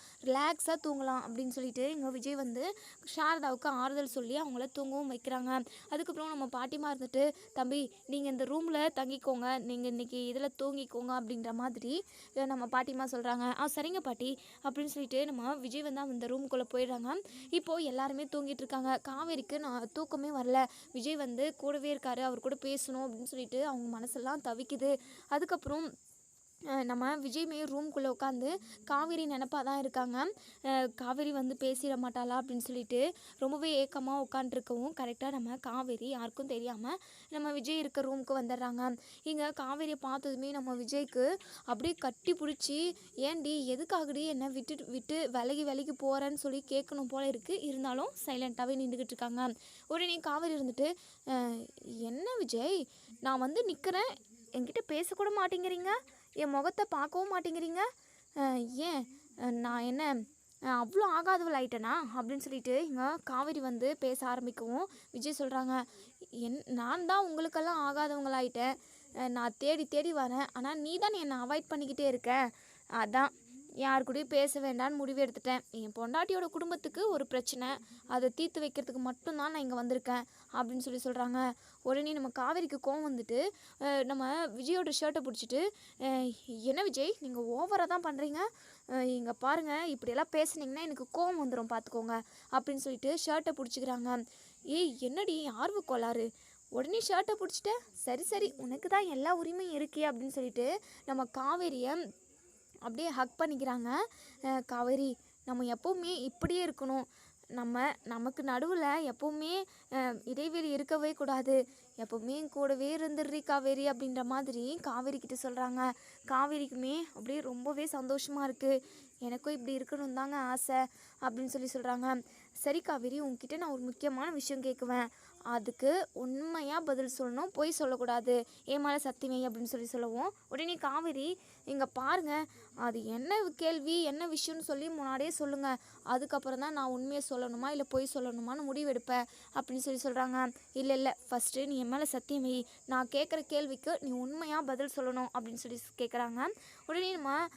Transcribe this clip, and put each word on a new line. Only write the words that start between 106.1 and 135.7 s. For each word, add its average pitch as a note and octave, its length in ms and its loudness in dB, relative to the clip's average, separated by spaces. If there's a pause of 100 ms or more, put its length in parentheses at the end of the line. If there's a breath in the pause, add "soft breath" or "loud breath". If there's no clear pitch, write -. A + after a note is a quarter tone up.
இப்படியே F4 400 2
இருக்கணும். C4 440 0 (440 loud breath)
நம்ம, A#3+ 260 -2 (280)
நமக்கு A#3+ 380 -4
நடுவுல C#4+ 440 2 (200)
எப்பவுமே, D4+ 480 -2 (380 loud breath)
அஹ், B3+ 320 0
இடைவெளி D#4 460 -2
இருக்கவே D4 420 2
கூடாது. C4+ 440 4 (420 loud breath)
எப்பவுமே A3+ 360 -4
என் D4+ 160 -4
கூடவே C#4 400 2
இருந்துடுறி D#4 520 0
காவேரி" C#4 440 2
அப்படின்ற C4 380 0
மாதிரி B3+ 400 -2 (160)
காவேரி B3+ 380 -2
கிட்ட - 200 -8
சொல்றாங்க. B3+ 420 -2 (480 loud breath)
காவேரிக்குமே C4+ 680 2 (120)
அப்படியே C4 320 -6
ரொம்பவே C4 460 -2
சந்தோஷமா C#4 580 -2
இருக்கு. C4+ 280 2 (480 loud breath)
"எனக்கும் B3+ 340 -4
இப்படி B3+ 200 -4
இருக்கணும் C4+ 420 -4
தாங்க C#4 200 -2 (100)
ஆசை" C4 340 2 (420 loud breath)
அப்படின்னு B3+ 300 -2
சொல்லி B3+ 180 -2
சொல்றாங்க. B3 380 -2 (480 loud breath)
"சரி D4 240 0
காவேரி, C4+ 400 -2
உன்கிட்ட C4+ 360 -4
நான் D#4+ 180 -2
ஒரு B3+ 80 -4
முக்கியமான C4 480 -2
விஷயம் C#4 340 -2
கேட்குவேன், B3 440 0 (360 loud breath)
அதுக்கு A#3+ 460 2 (240)
உண்மையா C#4+ 640 -2
பதில் C4+ 300 0
சொல்லணும், C4 420 -2
பொய் D#4 200 2
சொல்லக்கூடாது, B3 640 2 (300 loud breath)
என் C#4+ 180 0
மேல C#4+ 160 2
சத்தியம் C4+ 340 -2
வை" B3+ 100 0
அப்படின்னு A#3 300 -2
சொல்லி A#3 160 -4
சொல்லவும், A#3+ 420 -2 (180 loud breath)
உடனே E4 280 -2
காவேரி, D4 520 0 (380 loud breath)
"இங்க C4+ 220 0
பாருங்க, D4 460 0 (420 loud breath)
அது A#3 300 0
என்ன B3 240 -2 (240)
கேள்வி, D#4+ 480 2
என்ன D4 240 0
விஷயம்னு D#4+ 380 -4
சொல்லி D4 240 -2
முன்னாடியே C#4+ 420 -2
சொல்லுங்க, C#4 380 0 (380 loud breath)